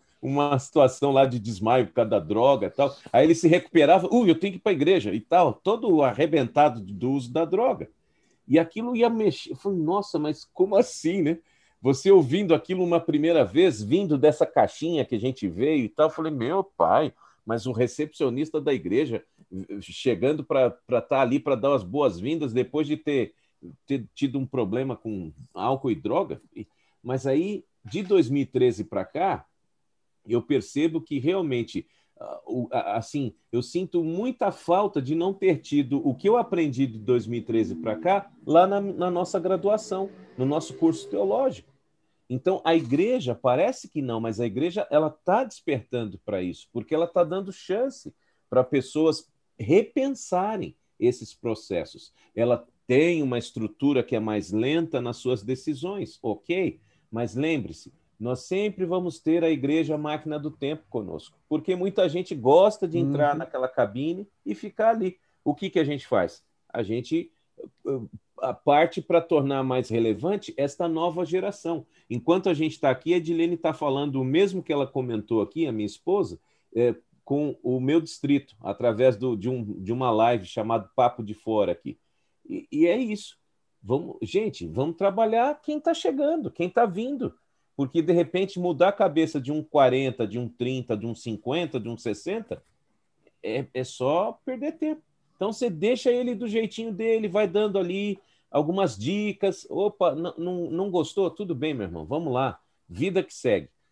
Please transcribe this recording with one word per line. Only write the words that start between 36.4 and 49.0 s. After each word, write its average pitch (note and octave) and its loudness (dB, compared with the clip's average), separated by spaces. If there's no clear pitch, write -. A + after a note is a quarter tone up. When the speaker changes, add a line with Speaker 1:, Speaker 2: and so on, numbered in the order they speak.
Speaker 1:
de A2+ -6
dois A2+ 2
mil A#2 -4
e - -6
treze A2 0
pra - -4
cá, F#3+ 0
lá E3 8
na, G3+ -2
na F3+ -4
nossa F3+ -2
graduação, F#3+ -2
no B2+ 0
nosso D3 -2
curso E3 0
teológico. A3 -2
Então, B2+ -2
a E3 4
igreja, D#3 0
parece C3+ 0
que D3+ -8
não, A#2+ -4
mas A2+ -4
a A#2+ 0
igreja, D#3+ -2
ela D3+ 4
tá G3+ 0
despertando A#2 -6
pra G2 -2
isso, F2+ -8
porque A#2 -6
ela D#3+ 0
tá F3 0
dando F#3 -4
chance A3 -6
pra B2+ 4
pessoas D3+ 0